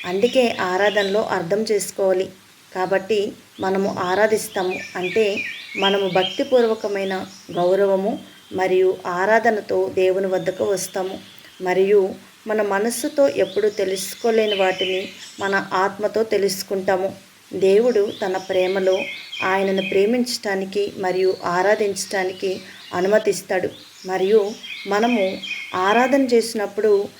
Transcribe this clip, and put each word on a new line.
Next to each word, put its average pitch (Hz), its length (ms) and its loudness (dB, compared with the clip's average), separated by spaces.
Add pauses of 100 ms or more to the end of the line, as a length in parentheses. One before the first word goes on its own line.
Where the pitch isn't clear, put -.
అందుకే 226 560 2
ఆరాధనలో 196 640 2
అర్థం 196 500 -2
చేసుకోవాలి. 190 560 0 (460)
కాబట్టి 190 580 0 (280)
మనము 196 380 0
ఆరాధిస్తాము 196 800 0 (180)
అంటే 196 440 0 (360)
మనము 196 320 2
భక్తిపూర్వకమైన 202 1160 0 (260)
గౌరవము 190 680 2 (340)
మరియు 185 440 2 (100)
ఆరాధనతో 202 880 0
దేవుని 185 320 2
వద్దకు 185 380 -2
వస్తాము. 190 540 -4 (440)
మరియు 190 520 4 (320)
మన 214 160 0
మనస్సుతో 240 680 0
ఎప్పుడు 208 400 0
తెలుసుకోలేని 208 840 0
వాటిని 185 540 -2 (320)
మన 196 320 0
ఆత్మతో 196 500 0
తెలుసుకుంటాము. 196 880 -2 (420)
దేవుడు 208 580 4 (120)
తన 185 120 -2
ప్రేమలో 190 640 0 (400)
ఆయనను 190 460 0
ప్రేమించటానికి 202 1120 0
మరియు 185 360 0 (100)
ఆరాధించటానికి 190 1160 -2 (340)
అనుమతిస్తాడు. 190 760 0 (380)
మరియు 196 440 2 (360)
మనము 196 520 0 (360)
ఆరాధన 240 480 4
చేసినప్పుడు 214 840 2 (120)